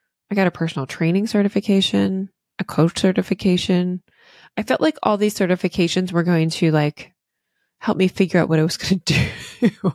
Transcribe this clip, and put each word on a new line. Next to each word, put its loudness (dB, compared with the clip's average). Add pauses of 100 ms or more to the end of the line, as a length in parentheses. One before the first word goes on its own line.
(300)
I -6
got 2
a 2
personal -6
training 0
certification, 0 (300)
a -4
coach 0
certification. 0 (560)
I -6
felt -2
like 0
all 0
these 0
certifications 0
were 0
going 2
to, 0
like, -2 (640)
help -2
me 2
figure 0
out 2
what 2
I 2
was -2
gonna -2
<laughs> -8
do. -2 (240)